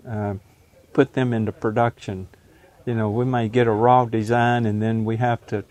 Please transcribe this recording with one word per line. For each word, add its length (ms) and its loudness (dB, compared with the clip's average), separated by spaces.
uh, 260 -4
put 220 2
them 180 0
into 180 -2
production. 800 -4
You 100 -4
know, 160 0
we 140 -2
may 240 -2
get 180 2
a 60 2
raw 320 4
design, 640 0
and 140 -2
then 240 -2
we 120 -2
have 320 -2
to 220 -6